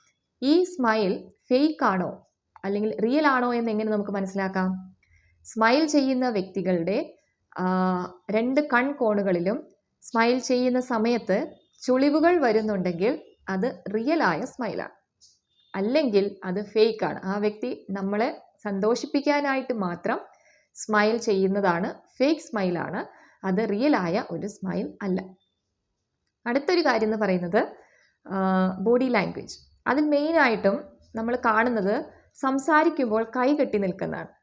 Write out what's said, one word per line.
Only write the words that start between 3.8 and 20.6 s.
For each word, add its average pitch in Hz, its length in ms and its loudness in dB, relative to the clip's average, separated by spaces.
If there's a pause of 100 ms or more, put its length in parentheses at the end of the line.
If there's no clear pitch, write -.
നമുക്ക് 208 200 -2
മനസ്സിലാക്കാം? 190 840 -4 (500)
സ്മൈൽ 240 420 2
ചെയ്യുന്ന 262 420 2
വ്യക്തികളുടെ, 185 840 -2 (440)
ആ, 185 60 -2 (680)
രണ്ട് 247 300 2 (120)
കൺകോണുകളിലും 214 960 0 (340)
സ്മൈൽ 233 380 2
ചെയ്യുന്ന 247 400 0
സമയത്ത് 240 760 -2 (300)
ചുളിവുകൾ 294 600 4
വരുന്നുണ്ടെങ്കിൽ 208 760 0 (300)
അത് 185 340 -2 (120)
റിയൽ 269 280 2
ആയ 180 220 0
സ്മൈലാണ്, 214 500 -8 (800)
അല്ലെങ്കിൽ 202 680 0
അത് 190 220 -4
ഫേക്ക് 214 400 2
ആണ്. 151 180 -4
ആ 190 140 -2
വ്യക്തി 214 520 -4
നമ്മളെ 202 520 -2 (220)
സന്തോഷിപ്പിക്കാനായിട്ട് 269 1120 0
മാത്രം 202 480 -4 (540)